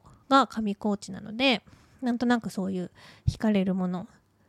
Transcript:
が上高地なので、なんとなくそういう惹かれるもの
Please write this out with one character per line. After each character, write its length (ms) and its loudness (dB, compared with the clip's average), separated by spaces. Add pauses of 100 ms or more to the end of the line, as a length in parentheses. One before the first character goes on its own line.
(300)
が 200 6
上 260 -4
高 220 -2
地 160 -10
な 80 -12
の 160 -12
で、 260 2 (400)
な 100 0
ん 60 -2
と 80 0
な 140 4
く 100 -8
そ 140 -6
う 80 -4
い 80 -4
う 100 -8 (380)
惹 100 2
か 140 2
れ 120 2
る 100 0
も 120 -2
の 220 -6 (400)